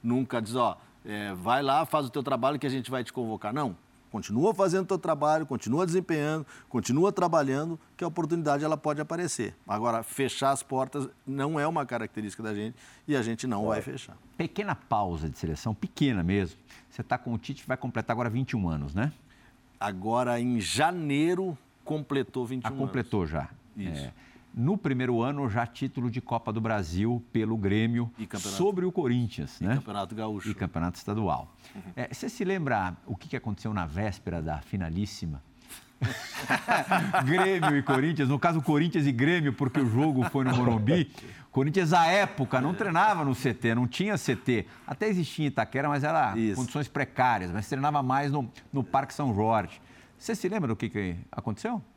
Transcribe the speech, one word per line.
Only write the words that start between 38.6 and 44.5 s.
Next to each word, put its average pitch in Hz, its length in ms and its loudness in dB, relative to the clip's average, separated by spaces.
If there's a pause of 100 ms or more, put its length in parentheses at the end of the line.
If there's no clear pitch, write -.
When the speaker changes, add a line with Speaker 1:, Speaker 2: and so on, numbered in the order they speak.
Speaker 2:
Corinthians 151 440 4
e 143 60 6
Grêmio, 143 420 4
porque 135 260 0
o 127 100 4
jogo 131 400 4
foi 135 160 0
no 127 100 4
Morumbi. 123 560 4 (400)
Corinthians, 156 420 4
à 170 120 8
época, 156 560 2
não 156 120 0
treinava 196 520 2
no 135 80 2
C 120 200 0
T, 117 200 2
não 120 140 2
tinha 190 300 -2
C 127 180 0
T. 113 300 0 (200)